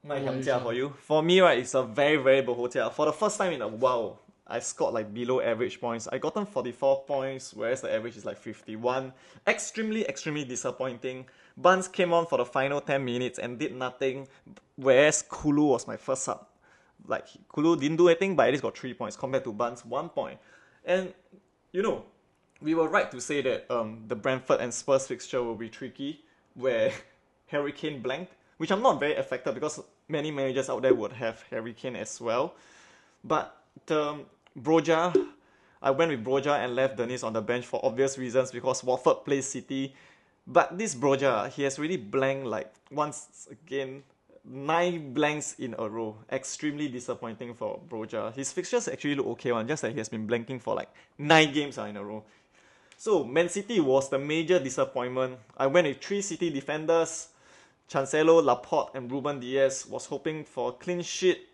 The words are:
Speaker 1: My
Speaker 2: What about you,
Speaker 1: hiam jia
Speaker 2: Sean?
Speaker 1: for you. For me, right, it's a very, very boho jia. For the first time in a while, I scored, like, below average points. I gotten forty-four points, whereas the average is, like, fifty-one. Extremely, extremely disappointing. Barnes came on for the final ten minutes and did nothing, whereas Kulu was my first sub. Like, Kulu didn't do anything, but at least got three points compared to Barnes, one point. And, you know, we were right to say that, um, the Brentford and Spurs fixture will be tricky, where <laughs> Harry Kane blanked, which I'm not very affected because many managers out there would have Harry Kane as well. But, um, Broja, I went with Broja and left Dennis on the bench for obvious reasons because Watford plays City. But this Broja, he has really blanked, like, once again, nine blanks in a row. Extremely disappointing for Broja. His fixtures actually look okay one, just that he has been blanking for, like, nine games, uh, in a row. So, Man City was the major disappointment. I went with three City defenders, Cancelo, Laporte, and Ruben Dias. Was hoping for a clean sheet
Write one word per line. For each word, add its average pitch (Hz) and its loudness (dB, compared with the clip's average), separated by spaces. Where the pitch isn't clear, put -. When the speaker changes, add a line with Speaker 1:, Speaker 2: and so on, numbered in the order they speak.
Speaker 1:
My 147 -6
Speaker 2:
What 139 -4
about 135 -2
you, 135 -4
Speaker 1:
hiam 131 -4
jia 131 2
Speaker 2:
Sean? 123 0
Speaker 1:
for 120 -4
you. 135 -2
For 156 4
me, 175 6
right, 160 8
it's 123 -4
a 131 4
very, 143 2
very 135 6
boho 120 -2
jia. 117 -2
For 151 0
the 151 2
first 208 0
time 185 0
in 135 -6
a 107 -2
while, 117 0
I 120 -4
scored, - -4
like, 107 -4
below 120 0
average 117 -2
points. 117 -6
I 131 -6
gotten 180 -4
forty-four 135 0
points, 135 -6
whereas 113 -4
the - -2
average 110 -4
is, 101 -18
like, 101 -8
fifty-one. 123 -4
Extremely, 220 -2
extremely 147 -6
disappointing. 127 -6
Barnes 185 6
came 175 2
on 170 4
for 139 0
the 123 2
final 139 0
ten 139 0
minutes 123 -2
and 120 -8
did 143 -6
nothing, 131 -4
whereas 135 6
Kulu 147 2
was 135 4
my 113 -8
first - -4
sub. - -6
Like, - -4
Kulu 160 4
didn't 151 0
do 175 8
anything, 170 4
but 123 6
at 127 6
least 135 0
got - -4
three 127 -10
points - -8
compared 131 -2
to 120 -8
Barnes, 120 -4
one 135 -6
point. 101 -6
And, 185 -2
you 180 -2
know, 160 -2
we 156 0
were 165 2
right 185 2
to 127 -12
say 143 -2
that, 123 -2
um, 113 -4
the 117 -4
Brentford 131 0
and 117 -4
Spurs 135 0
fixture 123 -4
will 113 -4
be 113 -10
tricky, 139 -12
where 123 2
<laughs> - -20
Harry 147 -4
Kane 147 -8
blanked, 139 -6
which 160 -4
I'm 208 2
not 226 6
very 147 0
affected 131 -4
because 147 -6
many 151 -4
managers 135 -2
out 120 -2
there 127 6
would 107 -2
have 113 -6
Harry 113 -8
Kane 120 -10
as - -10
well. 120 -2
But, - -4
um, 147 -2
Broja, 160 4
I 139 2
went 165 2
with 120 -4
Broja 139 2
and 123 -4
left 131 2
Dennis 123 -4
on 113 -4
the 110 0
bench 120 -2
for - -4
obvious 135 0
reasons 127 0
because 127 -2
Watford 127 2
plays 139 0
City. 135 -6
But 165 2
this 190 -4
Broja, 131 2
he 143 -4
has 135 -2
really 156 -4
blanked, 135 -2
like, 107 -6
once 147 -6
again, 135 -8
nine 156 -2
blanks 147 0
in 117 -6
a 113 -2
row. 110 -6
Extremely 147 -4
disappointing 120 -8
for 110 -6
Broja. 110 -6
His 131 -6
fixtures 208 -2
actually 143 -2
look 139 0
okay 117 -2
one, 113 -2
just 151 -4
that 117 -2
he 123 -6
has 110 -6
been 110 -8
blanking 117 -2
for, 110 -2
like, - -6
nine 151 6
games, 143 -2
uh, 107 -6
in 104 -8
a 101 -8
row. 107 -10
So, 190 2
Man 151 2
City 202 -2
was 135 4
the 135 0
major 156 2
disappointment. 127 -2
I 135 2
went 160 6
with 139 -2
three 202 -2
City 175 -2
defenders, 156 0
Cancelo, 156 6
Laporte, 139 2
and 123 -8
Ruben 139 -4
Dias. 131 2
Was - -10
hoping 151 -6
for 123 -6
a - -12
clean 175 -6
sheet - 0